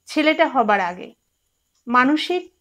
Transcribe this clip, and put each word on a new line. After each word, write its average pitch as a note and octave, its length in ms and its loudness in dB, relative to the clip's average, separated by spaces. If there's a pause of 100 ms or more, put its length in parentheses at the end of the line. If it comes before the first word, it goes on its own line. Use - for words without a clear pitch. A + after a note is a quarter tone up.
ছেলেটা D#4 420 0
হবার G#3+ 320 2
আগে। F3+ 340 -8 (720)
মানুষের C#4+ 540 0 (200)